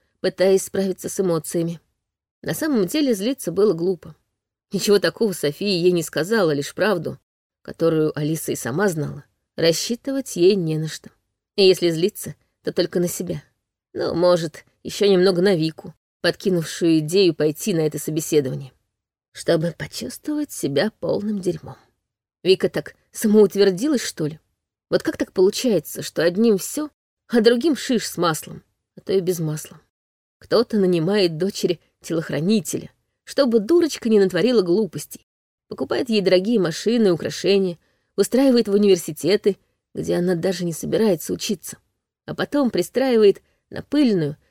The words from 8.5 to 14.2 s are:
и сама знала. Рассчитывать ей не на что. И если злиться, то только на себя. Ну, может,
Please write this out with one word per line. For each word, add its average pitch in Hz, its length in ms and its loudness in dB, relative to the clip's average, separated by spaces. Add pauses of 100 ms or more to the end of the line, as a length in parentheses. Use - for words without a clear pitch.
и - 40 -4
сама 170 320 -2
знала. 143 360 -4 (320)
Рассчитывать 233 800 -4
ей 185 200 4
не 160 220 -2
на 156 100 -6
что. - 220 -16 (460)
И 202 80 2
если 175 260 4
злиться, 165 460 -4 (260)
то - 100 -8
только 180 280 -2
на 175 80 0
себя. 170 360 -10 (500)
Ну, - 200 -6
может, 170 520 0 (180)